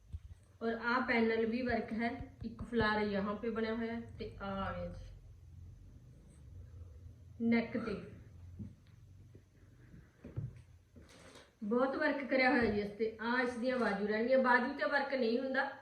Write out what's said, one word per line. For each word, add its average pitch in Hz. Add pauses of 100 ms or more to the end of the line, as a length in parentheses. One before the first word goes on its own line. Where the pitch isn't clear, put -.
(640)
ਔਰ 233
ਆਹ 240
ਪੈਨਲ 226
ਵੀ 240
ਵਰਕ 233
ਹੈ। 233 (340)
ਇੱਕ -
ਫਲਾਰ 220
ਯਹਾਂ 208
ਪੇ 226
ਬਣਿਆ 220
ਹੋਇਆ 233
ਹੈ 233 (180)
ਤੇ 214
ਆਹ 196
ਆ 190
ਗਿਆ 175
ਜੀ - (2250)
ਨੈਕ 233
ਤੇ। 202 (3750)
ਬਹੁਤ 247
ਵਰਕ 277
ਕਰਿਆ 262
ਹੋਇਆ 233
ਜੀ 208
ਇਸ 202
ਤੇ। 220
ਆਹ 240
ਇਸ 240
ਦੀਆਂ 240
ਬਾਜੂ 202
ਰਹਿਣਗੀਆਂ। 233
ਬਾਜੂ 240
ਤੇ 302
ਵਰਕ 285
ਨਹੀਂ 240
ਹੁੰਦਾ 269 (120)